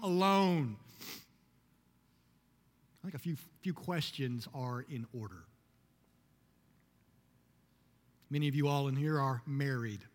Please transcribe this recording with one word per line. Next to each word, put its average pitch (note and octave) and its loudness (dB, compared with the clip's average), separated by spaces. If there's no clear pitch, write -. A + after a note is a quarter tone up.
alone. F#3 4
I - -20
think F#3 -8
a C3+ -6
few, D#3+ -4
few F#3 -2
questions C3+ -4
are B2 -6
in A#2 -6
order. G2 -12
Many D3 0
of C#3 0
you C#3+ 4
all C#3+ 4
in C3+ 0
here D3+ 2
are C3+ 0
married. B2+ -2